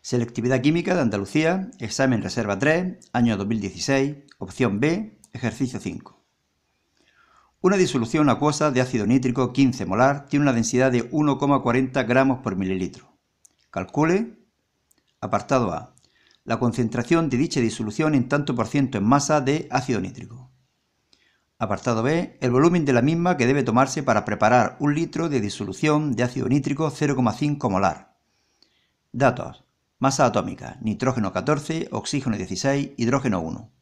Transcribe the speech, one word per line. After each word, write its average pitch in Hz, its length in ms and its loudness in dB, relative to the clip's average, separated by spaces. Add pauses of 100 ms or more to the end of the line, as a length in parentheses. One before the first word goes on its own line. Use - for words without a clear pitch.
Selectividad 120 580 -2
química 170 340 0
de 170 60 0
Andalucía, 156 760 0
examen 120 440 0
reserva 101 360 -2
tres, 175 400 0 (160)
año 120 240 2
dos 98 80 -4
mil 110 140 -2
dieciséis, 135 580 -2 (200)
opción 101 420 -2
B, 175 380 -2 (140)
ejercicio 123 480 -4
cinco. - 420 -12 (1400)
Una 190 140 4
disolución 151 520 2
acuosa 147 420 2
de 127 120 2
ácido 123 240 -2
nítrico 123 480 2
quince 123 320 2
molar 127 400 2
tiene 147 160 0
una 139 100 2
densidad 123 400 2
de 120 180 0
uno 147 280 2
coma 143 240 2
cuarenta 131 400 0
gramos 127 380 2
por 101 140 -4
mililitro. 92 540 -4 (600)
Calcule, 160 680 -2 (840)
apartado 107 520 0
A, - 220 -10 (500)
la 113 140 -4
concentración 120 720 0
de 120 80 0
dicha 147 220 0
disolución 117 540 0
en 127 140 2
tanto 147 260 -2
por 113 120 0
ciento 131 320 0
en 98 60 0
masa 143 360 2
de 139 300 -2
ácido 127 320 -2
nítrico. - 480 -14 (1080)
Apartado 113 460 -2
B, 165 400 -2
el 127 80 0
volumen 160 340 4
de 139 80 2
la 120 80 6
misma 170 360 2
que 123 100 2
debe 139 160 2
tomarse 131 400 2
para 110 220 2
preparar 107 560 2
un 147 140 0
litro 165 340 -4
de 135 120 0
disolución 123 720 -2
de 117 100 0
ácido 123 240 -4
nítrico 143 420 0
cero 143 240 0
coma 123 180 2
cinco 143 380 -2
molar. 95 480 -2 (960)
Datos: - 520 -2 (360)
masa 135 260 4
atómica, 98 560 -4
nitrógeno 113 500 -2
catorce, 147 600 -2
oxígeno 117 440 -4
dieciséis, 139 600 -2
hidrógeno 120 440 0
uno. - 300 -10 (120)